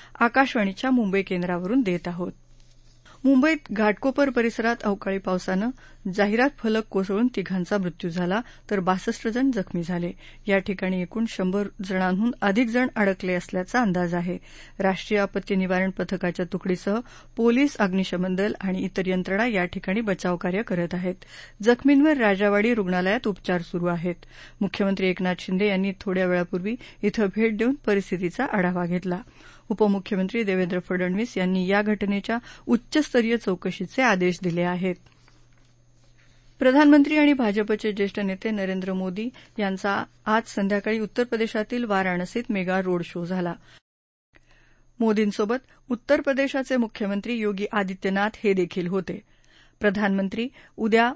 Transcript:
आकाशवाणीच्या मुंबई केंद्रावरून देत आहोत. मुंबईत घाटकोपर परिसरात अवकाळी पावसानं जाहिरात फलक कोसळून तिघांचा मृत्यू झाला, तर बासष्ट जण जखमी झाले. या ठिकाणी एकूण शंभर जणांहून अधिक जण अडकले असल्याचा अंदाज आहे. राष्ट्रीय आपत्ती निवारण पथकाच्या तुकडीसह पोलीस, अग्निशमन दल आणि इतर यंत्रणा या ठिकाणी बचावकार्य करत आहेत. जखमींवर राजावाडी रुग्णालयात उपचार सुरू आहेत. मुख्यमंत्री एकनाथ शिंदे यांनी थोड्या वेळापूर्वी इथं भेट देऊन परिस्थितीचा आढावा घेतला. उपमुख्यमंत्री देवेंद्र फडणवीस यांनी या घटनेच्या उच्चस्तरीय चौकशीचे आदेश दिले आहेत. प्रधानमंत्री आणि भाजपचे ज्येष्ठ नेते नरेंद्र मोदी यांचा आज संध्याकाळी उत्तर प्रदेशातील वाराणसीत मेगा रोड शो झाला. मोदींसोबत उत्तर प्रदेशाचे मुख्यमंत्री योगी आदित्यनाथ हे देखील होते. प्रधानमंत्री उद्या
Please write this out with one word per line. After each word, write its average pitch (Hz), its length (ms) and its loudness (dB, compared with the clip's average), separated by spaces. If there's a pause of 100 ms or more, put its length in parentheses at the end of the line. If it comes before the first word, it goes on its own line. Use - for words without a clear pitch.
(200)
आकाशवाणीच्या 247 680 2
मुंबई 196 320 2
केंद्रावरून 185 580 0
देत 180 280 0
आहोत. 180 240 -6 (920)
मुंबईत 277 320 6 (160)
घाटकोपर 240 580 2
परिसरात 233 540 0
अवकाळी 196 340 -2
पावसानं 190 520 -2 (440)
जाहिरात 214 440 2
फलक 220 320 0
कोसळून 196 360 0 (100)
तिघांचा 185 420 -2
मृत्यू 175 320 -6
झाला, 180 300 -2 (300)
तर 202 100 0
बासष्ट 185 480 -2
जण 254 220 2
जखमी 185 320 -2
झाले. 175 300 -4 (360)
या 196 100 4
ठिकाणी 185 440 -2
एकूण 220 260 -4
शंभर 196 380 -2 (180)
जणांहून 185 460 0 (120)
अधिक 208 260 2
जण 247 280 0
अडकले 190 380 0
असल्याचा 185 460 -2
अंदाज 180 340 0
आहे. 175 240 -4 (400)
राष्ट्रीय 190 420 0
आपत्ती 196 360 -2
निवारण 185 340 0
पथकाच्या 180 640 -2
तुकडीसह 190 460 -2 (380)
पोलीस, 240 400 4
अग्निशमन 185 580 0
दल 202 260 0
आणि 190 200 -2
इतर 190 260 -4
यंत्रणा 185 400 0
या 196 180 0
ठिकाणी 190 360 -4
बचावकार्य 185 600 -2
करत 175 300 -2
आहेत. 180 220 -4 (480)
जखमींवर 277 540 6
राजावाडी 208 580 4
रुग्णालयात 185 520 0
उपचार 180 360 -2
सुरू 175 240 -4
आहेत. 175 400 -4 (340)
मुख्यमंत्री 196 480 0
एकनाथ 185 300 0
शिंदे 190 280 0
यांनी 190 340 0
थोड्या 185 260 0
वेळापूर्वी 180 500 -2 (260)
इथं 202 240 2
भेट 214 300 0
देऊन 233 180 2 (120)
परिस्थितीचा 196 580 0
आढावा 180 420 0
घेतला. 180 320 -2 (500)
उपमुख्यमंत्री 202 720 0
देवेंद्र 185 360 0
फडणवीस 185 600 -2
यांनी 185 280 0
या 202 160 2
घटनेच्या 208 560 -2 (280)
उच्चस्तरीय 240 720 2
चौकशीचे 185 640 -4
आदेश 180 400 2
दिले 170 200 0
आहेत. 180 320 -2 (1600)
प्रधानमंत्री 294 580 8
आणि 294 160 6
भाजपचे 214 600 0
ज्येष्ठ 196 280 -4
नेते 196 300 -4
नरेंद्र 190 420 -4
मोदी 185 360 -4 (300)
यांचा 196 460 -2 (220)
आज 214 200 2
संध्याकाळी 208 520 -2
उत्तर 220 260 -2
प्रदेशातील 226 600 -2
वाराणसीत 190 680 -2
मेगा 185 300 0
रोड 180 240 0
शो 170 200 -8
झाला. 175 300 -4 (1500)
मोदींसोबत 220 580 2 (320)
उत्तर 277 300 2
प्रदेशाचे 269 560 -2
मुख्यमंत्री 214 580 -2
योगी 208 380 -2
आदित्यनाथ 196 580 0 (140)
हे 196 80 4
देखील 180 340 -2
होते. 190 360 -6 (580)
प्रधानमंत्री 196 680 0 (280)
उद्या 226 400 2